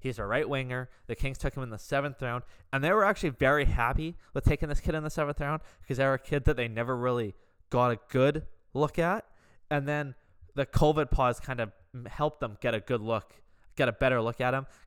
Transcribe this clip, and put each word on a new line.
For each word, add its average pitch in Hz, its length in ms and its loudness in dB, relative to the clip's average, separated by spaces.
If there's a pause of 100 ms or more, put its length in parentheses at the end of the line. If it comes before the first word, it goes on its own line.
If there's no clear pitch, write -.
He's 131 180 -6
a 104 80 -6
right 127 220 0
winger. 127 420 -4 (160)
The 117 80 -4
Kings 135 240 -4
took - 160 -2
him 135 80 -6
in 123 80 -8
the 107 80 -10
seventh 139 420 -4
round, 123 220 -4 (300)
and 135 100 0
they 165 100 2
were 208 120 4
actually 196 260 0
very 139 340 2
happy 139 520 2 (180)
with 135 100 -2
taking 151 240 4
this 147 120 0
kid 160 160 -2
in 156 80 -4
the 156 60 -4
seventh 147 300 -2
round 151 220 -4 (180)
because 127 180 -4
they 135 60 4
were 135 100 4
a 127 40 -2
kid 143 260 -2
that 147 120 6
they 120 100 -2
never 117 300 -2
really 120 400 -2 (340)
got 123 220 4
a 110 160 -4
good 143 380 2 (280)
look 143 240 0
at. 180 260 0 (460)
And 143 180 -2
then 147 280 -4 (380)
the 139 120 0
covid 151 440 4
pause 123 280 2
kind 123 220 -8
of 110 100 -4 (240)
m-, 120 120 -12
helped 147 340 -4
them 107 200 -8
get 117 140 0
a 107 60 -2
good 120 200 -2
look, 110 340 -4 (420)
get 131 120 4
a 117 40 0
better 127 280 2
look 113 200 -2
at 127 140 2
him 135 120 -4 (200)